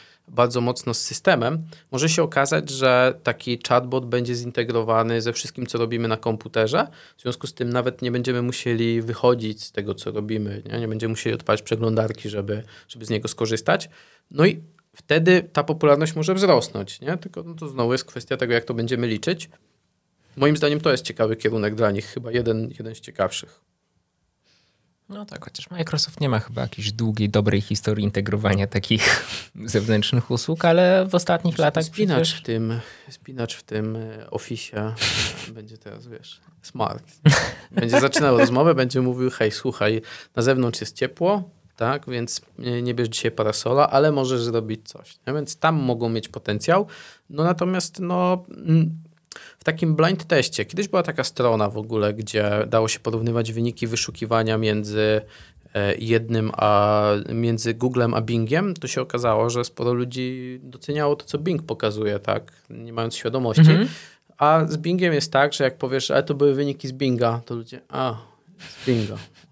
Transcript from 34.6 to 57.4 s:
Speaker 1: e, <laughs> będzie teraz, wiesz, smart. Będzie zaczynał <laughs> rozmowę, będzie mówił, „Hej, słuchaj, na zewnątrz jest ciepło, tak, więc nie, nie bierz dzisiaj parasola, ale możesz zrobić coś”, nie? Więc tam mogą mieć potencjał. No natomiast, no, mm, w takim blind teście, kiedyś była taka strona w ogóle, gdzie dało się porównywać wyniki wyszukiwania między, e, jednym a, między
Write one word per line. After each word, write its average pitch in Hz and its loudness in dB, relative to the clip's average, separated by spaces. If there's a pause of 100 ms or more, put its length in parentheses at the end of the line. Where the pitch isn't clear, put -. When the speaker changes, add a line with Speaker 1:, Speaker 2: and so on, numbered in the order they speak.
Speaker 1:
e, - -14
<laughs> 113 -18
będzie 110 -18
teraz, 110 -18
wiesz, - -20 (200)
smart. - -6 (680)
Będzie 131 4
zaczynał 135 4
<laughs> - 8
rozmowę, 139 6
będzie 127 2
mówił, 127 0
„Hej, 110 0
słuchaj, 110 0 (340)
na 123 0
zewnątrz 123 2
jest - -8
ciepło, 180 0 (260)
tak, 131 -2
więc 117 -4 (160)
nie, 120 -4
nie 123 -2
bierz 120 0
dzisiaj 117 -2
parasola, 117 2
ale 151 4
możesz 131 0
zrobić 113 -4
coś”, - -20 (100)
nie? 131 -4
Więc 147 -6
tam 165 2
mogą 120 0
mieć 113 -4
potencjał. 165 0 (420)
No 147 -4
natomiast, 180 -2
no, 180 -2 (120)
mm, 160 2 (560)
w - -20
takim 160 0
blind 165 2
teście, 131 0
kiedyś 196 -6
była 180 0
taka 156 -4
strona 113 2
w 113 -8
ogóle, 107 0
gdzie 104 -2 (160)
dało 113 2
się - -4
porównywać 113 -2
wyniki 117 -4
wyszukiwania 113 0
między, 107 2 (520)
e, 101 2
jednym 113 0
a, 104 4 (220)
między 117 0